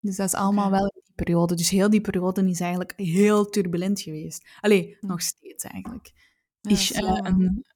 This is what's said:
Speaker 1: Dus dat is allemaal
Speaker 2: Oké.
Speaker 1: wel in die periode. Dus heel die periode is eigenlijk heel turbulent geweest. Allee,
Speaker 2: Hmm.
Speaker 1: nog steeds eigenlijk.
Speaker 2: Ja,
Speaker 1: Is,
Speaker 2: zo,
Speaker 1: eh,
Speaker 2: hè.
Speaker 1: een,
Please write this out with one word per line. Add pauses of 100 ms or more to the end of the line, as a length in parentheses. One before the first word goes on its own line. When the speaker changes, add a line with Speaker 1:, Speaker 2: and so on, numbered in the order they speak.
Speaker 1:
Dus
dat
is
allemaal
Speaker 2:
Oké.
Speaker 1:
wel
in
die
periode.
Dus
heel
die
periode
is
eigenlijk
heel
turbulent
geweest. (120)
Allee,
Speaker 2:
Hmm.
Speaker 1:
nog
steeds
eigenlijk. (480)
Speaker 2:
Ja,
Speaker 1:
Is,
Speaker 2:
zo,
Speaker 1:
eh,
Speaker 2:
hè.
Speaker 1:
een,